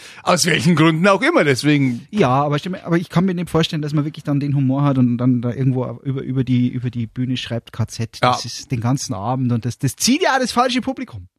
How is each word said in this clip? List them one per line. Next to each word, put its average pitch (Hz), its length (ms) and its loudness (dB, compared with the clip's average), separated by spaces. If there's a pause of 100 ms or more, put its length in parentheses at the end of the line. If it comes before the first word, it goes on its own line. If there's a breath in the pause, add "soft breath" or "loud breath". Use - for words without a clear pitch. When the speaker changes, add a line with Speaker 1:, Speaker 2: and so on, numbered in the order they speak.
(220 loud breath)
Speaker 1:
Aus 175 240 2
welchen 175 300 4
Gründen 160 320 4
auch 196 160 4
immer, 285 200 4
deswegen. 139 680 2
Speaker 2:
Ja, 202 180 2
aber, 143 300 0
stimme, 185 260 -8
aber 165 140 2
ich 175 100 -8
kann 175 160 2
mir 190 80 0
nicht 175 160 -4
vorstellen, 160 320 0
dass 147 120 -6
man 147 120 0
wirklich 156 180 -10
dann 143 160 -2
den 139 160 -2
Humor 139 280 2
hat 139 160 2
und 120 180 4
dann 123 240 2
da 120 100 -2
irgendwo 127 520 -2
über, 135 180 -4
über 131 220 -2
die, 123 260 2
über 123 220 -6
die 113 160 -6
Bühne 127 300 -4
schreibt, - 360 -8
K 113 140 -4
Z, - 340 -10
das 123 220 0
Speaker 1:
Ja. 117 40 -10
Speaker 2:
ist - 240 -12
den 120 100 -2
ganzen 120 340 -2
Abend 123 360 -2
und 117 140 -2
das, 120 140 -6
das - 160 -2
zieht 294 260 0
ja 285 160 2
das 254 140 -2
falsche 247 300 0
Publikum. 123 460 -8 (100)